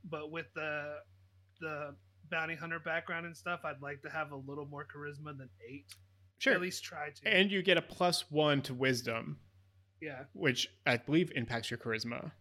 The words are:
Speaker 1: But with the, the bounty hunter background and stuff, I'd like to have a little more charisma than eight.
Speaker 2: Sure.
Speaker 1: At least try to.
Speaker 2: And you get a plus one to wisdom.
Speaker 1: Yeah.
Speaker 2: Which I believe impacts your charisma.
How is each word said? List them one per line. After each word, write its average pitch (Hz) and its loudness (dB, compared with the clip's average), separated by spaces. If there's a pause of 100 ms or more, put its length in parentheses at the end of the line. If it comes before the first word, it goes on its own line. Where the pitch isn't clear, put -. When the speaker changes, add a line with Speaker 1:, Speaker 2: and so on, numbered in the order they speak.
Speaker 1:
But 151 -8
with 160 -8
the, 151 -4 (680)
the 147 -6 (340)
bounty 165 -2
hunter 165 -6
background 165 -2
and 165 -10
stuff, 175 -4
I'd 143 -6
like 143 -8
to 151 -10
have 151 -4
a 143 -8
little 139 -8
more 143 -10
charisma 147 -10
than 135 -14 (200)
eight. 139 -14 (520)
Speaker 2:
Sure. 262 4
Speaker 1:
At 175 2
least 180 -4
try 151 -8
to. - -4
Speaker 2:
And 202 8
you 190 2
get 180 8
a 165 4
plus - 0
one 147 6
to 139 -6
wisdom. 123 0 (600)
Speaker 1:
Yeah. 143 -10 (100)
Speaker 2:
Which 131 2 (180)
I 123 4
believe 156 2
impacts 120 -2
your 117 -6
charisma. 117 -4 (100)